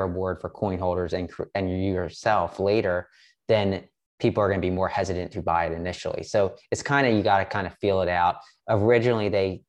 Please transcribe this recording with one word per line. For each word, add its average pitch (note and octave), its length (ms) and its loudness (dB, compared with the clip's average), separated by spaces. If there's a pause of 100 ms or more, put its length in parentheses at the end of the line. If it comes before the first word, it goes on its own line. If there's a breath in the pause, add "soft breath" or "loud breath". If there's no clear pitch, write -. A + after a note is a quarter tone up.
reward F#2 360 -4
for F2 80 -8
coin F#2+ 300 -2
holders F2+ 340 -2
and F2+ 180 -4
cr-, - 240 -10
and F#2+ 140 -2
you F#2 240 0
yourself F2+ 640 -2
later, G2 480 0 (400 soft breath)
then G2 360 2 (360)
people G#2+ 240 2
are G2 60 2
gonna F#2+ 120 0 (100)
be F2+ 100 -2
more F#2 80 0
hesitant F2+ 420 -4
to G2 100 -8
buy E2+ 260 0
it D#2+ 40 -4
initially. F2 520 -6
So G2 320 0 (160 loud breath)
it's A2+ 120 -4
kinda, C#3 280 2
you G#2+ 120 4
gotta G2 220 2
kinda F#2 260 -4 (100)
feel F#2+ 200 2
it F2+ 80 0
out. F2 260 2 (360 loud breath)
Originally, A2+ 580 4
they, F#2+ 400 0